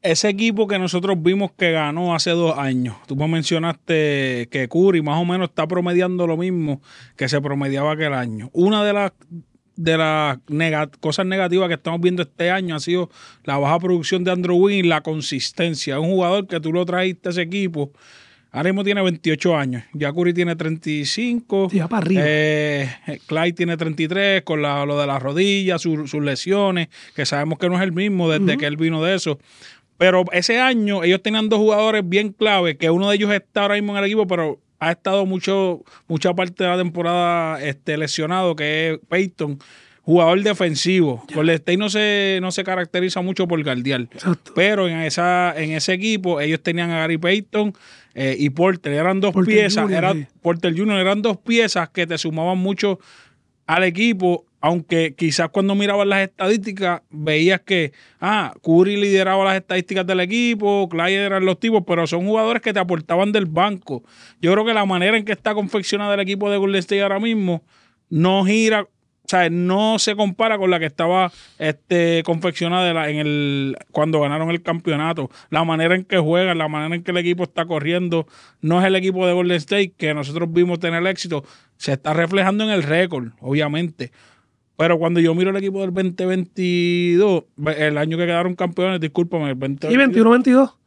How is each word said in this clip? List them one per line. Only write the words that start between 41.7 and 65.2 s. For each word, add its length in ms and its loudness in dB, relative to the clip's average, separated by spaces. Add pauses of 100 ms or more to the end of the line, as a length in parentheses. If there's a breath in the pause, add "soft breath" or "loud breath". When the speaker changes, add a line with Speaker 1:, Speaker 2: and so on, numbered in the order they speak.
Speaker 1:
no 120 -2
se, 500 0
no 120 -4
se 100 -4
caracteriza 600 -2
mucho 260 -2
por 160 0
guardiar. 380 -2
Speaker 2:
Exacto. 520 -4
Speaker 1:
Pero 320 2
en 140 -4
esa, 560 0
en 160 -4
ese 220 -2
equipo 460 -2
ellos 220 -2
tenían 300 -2
a 80 -2
Gary 180 -2
Payton, 540 -2 (420 soft breath)
eh, 240 -2
y 120 2
Porter. 420 0
Eran 280 0
dos 120 0
Speaker 2:
Porter 200 2
Speaker 1:
piezas, 300 4
Speaker 2:
Junior, 220 0
Speaker 1:
era 80 2
Speaker 2:
sí. 140 -4 (140)
Speaker 1:
Porter 380 -2
Junior, 220 0
eran 220 0
dos 160 -2
piezas 500 0
que 180 -2
te 120 -4
sumaban 400 -2
mucho 420 0 (640 soft breath)
al 160 2
equipo, 600 2 (160)
aunque 540 0
quizás 360 0
cuando 260 0
mirabas 320 2
las 140 2
estadísticas 880 -2
veías 500 2
que, 320 -2 (280 soft breath)
ah, 400 -2
Curry 360 4
lideraba 480 2
las 120 2
estadísticas 480 -2
del 140 0
equipo, 720 0
Clyde 380 0
eran 180 0
los 160 0
tipos, 260 2
pero 220 0
son 180 -2
jugadores 340 0
que 120 -2
te 80 0
aportaban 500 0
del 160 2
banco. 560 -2 (380 soft breath)
Yo 120 4
creo 120 2
que 100 0
la 120 2
manera 300 2
en 80 0